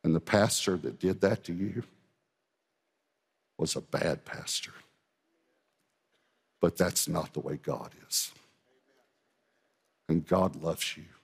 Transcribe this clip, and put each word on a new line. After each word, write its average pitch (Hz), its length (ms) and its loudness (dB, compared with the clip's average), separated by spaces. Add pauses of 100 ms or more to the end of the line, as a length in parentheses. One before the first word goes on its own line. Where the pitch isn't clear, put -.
And 80 120 6
the 82 60 2
pastor 101 560 2
that - 220 -6
did 92 220 0
that 98 240 2
to 85 80 -6
you 101 300 -4 (1700)
was - 180 -2
a - 60 -2
bad - 420 -2
pastor. - 500 -8 (1900)
But 85 160 4
that's - 300 2
not 82 260 -2
the 73 80 -4
way 73 160 -6
God - 340 -6 (160)
is. - 240 -2 (1800)
And 82 180 2
God 92 360 2
loves 82 340 -4
you. - 100 -16 (180)